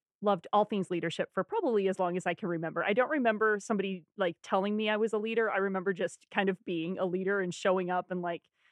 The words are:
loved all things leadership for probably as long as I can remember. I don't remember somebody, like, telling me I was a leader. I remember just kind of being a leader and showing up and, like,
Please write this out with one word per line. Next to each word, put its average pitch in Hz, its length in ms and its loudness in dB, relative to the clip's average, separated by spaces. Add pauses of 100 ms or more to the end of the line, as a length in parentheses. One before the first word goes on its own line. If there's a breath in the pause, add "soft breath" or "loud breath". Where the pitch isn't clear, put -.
(220)
loved 196 300 0
all 208 140 6
things 196 260 -2
leadership 170 420 -2
for 190 120 0
probably 240 420 0
as 185 120 0
long 180 180 0
as 180 100 -2
I 175 60 0
can 175 160 -6
remember. 165 340 -2
I - 80 2
don't 247 200 2
remember 220 500 2
somebody, 190 420 -2 (140)
like, 180 260 0
telling 202 320 0
me 214 140 0
I 214 80 0
was 214 160 0
a 220 40 0
leader. 226 320 0
I 196 100 0
remember 190 340 0
just 175 400 -6
kind 196 160 2
of 190 160 -2
being 170 340 -4
a 190 60 0
leader 190 340 0
and 180 140 -2
showing 185 380 0
up 180 180 -2
and, 180 120 -4
like, 175 200 -4 (300)